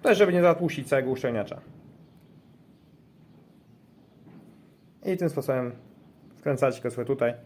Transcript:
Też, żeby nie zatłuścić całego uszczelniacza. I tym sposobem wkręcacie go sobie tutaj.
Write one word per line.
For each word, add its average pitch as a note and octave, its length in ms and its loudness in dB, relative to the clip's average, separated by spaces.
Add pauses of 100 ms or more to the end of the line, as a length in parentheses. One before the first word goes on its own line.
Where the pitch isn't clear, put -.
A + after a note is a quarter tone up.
Też, G#3+ 160 4
żeby F#3+ 160 4
nie F3 80 4
zatłuścić E3+ 460 2
całego C3 240 0
uszczelniacza. A#2+ 500 -4 (3500)
I F#3 120 -2
tym F3 120 -2
sposobem C3 420 -4 (680)
wkręcacie C3+ 440 -2
go A#2+ 100 -4
sobie A#2+ 140 -8
tutaj. A#2+ 280 0 (120)